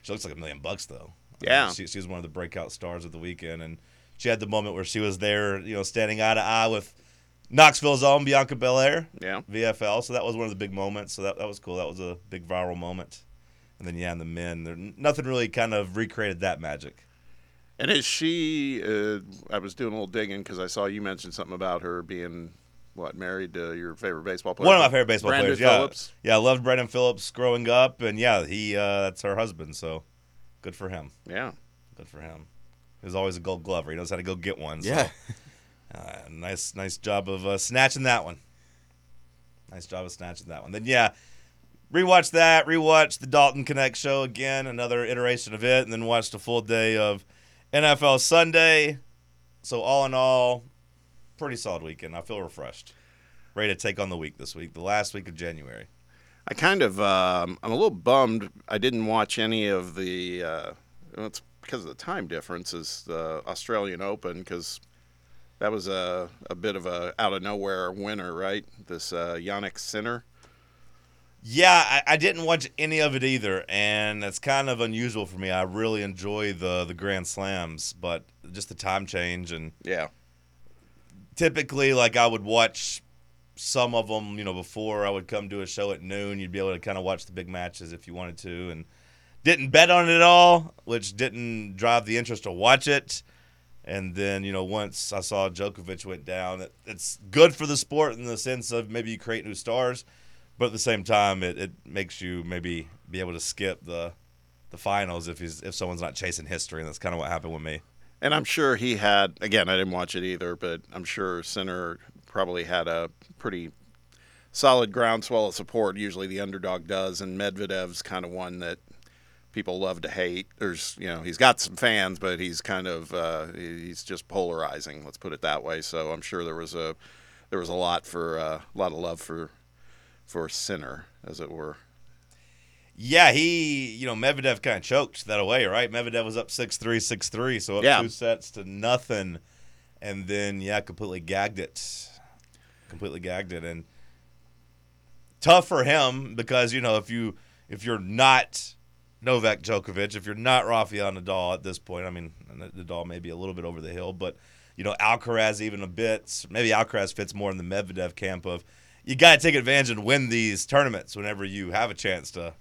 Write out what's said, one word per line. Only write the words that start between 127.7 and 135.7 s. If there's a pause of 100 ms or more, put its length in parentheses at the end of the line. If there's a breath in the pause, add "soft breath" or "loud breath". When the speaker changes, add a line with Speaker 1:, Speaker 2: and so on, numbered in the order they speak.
Speaker 2:
lot
for,
uh, (120)
a
lot
of
love
for, (760 soft breath)
for
Sinner, (180)
as
it
were. (1200 soft breath)
Speaker 1:
Yeah,
he,
you
know,
Medvedev
kinda
choked
that
away,
right?